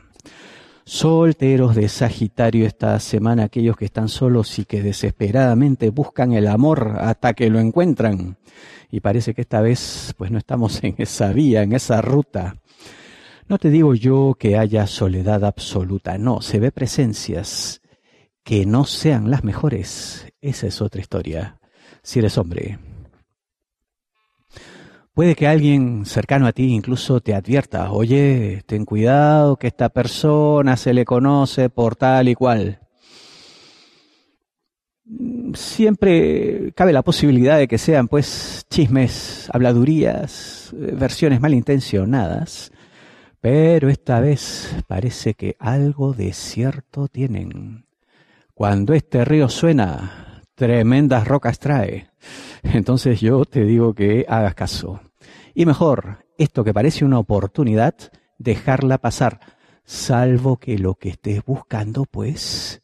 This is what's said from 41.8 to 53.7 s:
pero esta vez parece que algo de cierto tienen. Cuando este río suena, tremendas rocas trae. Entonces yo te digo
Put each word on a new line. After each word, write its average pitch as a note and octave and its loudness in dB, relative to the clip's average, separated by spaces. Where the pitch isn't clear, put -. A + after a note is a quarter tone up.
pero D3+ 4
esta B2+ 0
vez - -2
parece A2 -4
que - -8
algo C#3 -2
de F#2+ -4
cierto C#3 -6
tienen. G#2 -8
Cuando G2+ 0
este C3+ 0
río D3 2
suena, G2 -2
tremendas A#2+ 2
rocas C3+ 0
trae. B2 -4
Entonces B2 0
yo B2+ 2
te A#2+ 0
digo A2+ 2